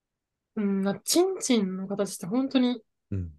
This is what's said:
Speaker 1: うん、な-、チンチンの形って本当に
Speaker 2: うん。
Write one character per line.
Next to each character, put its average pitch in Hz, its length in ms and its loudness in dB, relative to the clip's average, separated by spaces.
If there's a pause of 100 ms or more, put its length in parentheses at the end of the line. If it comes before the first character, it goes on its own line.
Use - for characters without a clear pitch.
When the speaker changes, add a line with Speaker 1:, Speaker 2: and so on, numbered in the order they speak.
(580)
Speaker 1:
う 220 40 -2
ん、 196 200 2
な-、 196 180 0
チ - 240 2
ン 381 160 0
チ 233 220 4
ン 185 160 -2
の 190 100 -6
形 196 280 -4
っ - 20 -12
て - 80 -12
本 254 240 -2
当 269 100 2
に 247 220 0 (300)
Speaker 2:
う 101 40 -4
ん。 87 240 -4